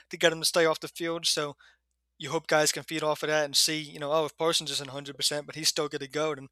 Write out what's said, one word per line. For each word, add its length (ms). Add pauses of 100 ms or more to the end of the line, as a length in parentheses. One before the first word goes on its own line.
to 80
get 160
him 60
to 60
stay 200
off 160
the 80
field, 360
so 300 (600)
you 120
hope 160
guys 260
can 120
feed 180
off 220
of 60
that 160
and 120
see, 220
you 180
know, 140
"Oh, 140
if 120
Parsons 320
isn't 200
a 20
hundred 260
percent, 300
but 80
he's 140
still 200
good 120
to 60
go, 280
then 160